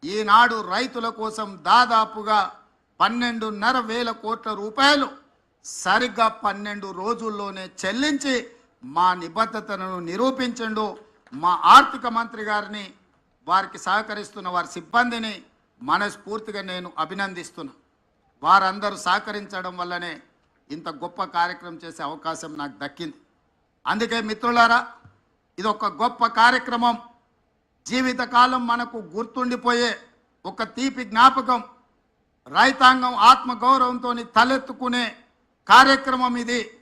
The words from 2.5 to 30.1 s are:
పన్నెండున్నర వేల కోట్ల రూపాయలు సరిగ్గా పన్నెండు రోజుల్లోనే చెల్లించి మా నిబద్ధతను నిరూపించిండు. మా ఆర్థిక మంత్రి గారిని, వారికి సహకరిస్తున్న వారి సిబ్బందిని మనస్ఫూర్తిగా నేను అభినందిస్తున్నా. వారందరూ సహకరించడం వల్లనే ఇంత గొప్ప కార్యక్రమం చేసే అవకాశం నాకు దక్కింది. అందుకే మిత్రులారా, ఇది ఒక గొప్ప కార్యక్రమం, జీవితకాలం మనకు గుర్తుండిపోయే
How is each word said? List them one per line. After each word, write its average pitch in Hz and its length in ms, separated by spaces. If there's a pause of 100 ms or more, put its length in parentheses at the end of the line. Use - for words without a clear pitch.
పన్నెండున్నర 226 760 (160)
వేల 233 180 (140)
కోట్ల 226 260 (120)
రూపాయలు 269 460 (760)
సరిగ్గా 226 440 (160)
పన్నెండు 202 440 (140)
రోజుల్లోనే 208 640 (200)
చెల్లించి 269 520 (600)
మా 180 120 (140)
నిబద్ధతను 185 760 (120)
నిరూపించిండు. 233 800 (440)
మా 165 220 (220)
ఆర్థిక 269 300 (120)
మంత్రి 226 320
గారిని, 208 340 (640)
వారికి 185 400
సహకరిస్తున్న 208 680
వారి 170 200
సిబ్బందిని 226 580 (480)
మనస్ఫూర్తిగా 202 880
నేను 180 200 (140)
అభినందిస్తున్నా. 175 680 (680)
వారందరూ 196 540 (100)
సహకరించడం 196 720
వల్లనే 175 320 (640)
ఇంత 160 140 (120)
గొప్ప 175 240 (120)
కార్యక్రమం 175 460
చేసే 165 240
అవకాశం 156 540
నాకు 143 220
దక్కింది. - 360 (680)
అందుకే 220 320 (100)
మిత్రులారా, 233 500 (800)
ఇది 190 140
ఒక 208 180 (120)
గొప్ప 233 240 (120)
కార్యక్రమం, 240 560 (960)
జీవితకాలం 254 800
మనకు 240 280 (160)
గుర్తుండిపోయే 240 760 (600)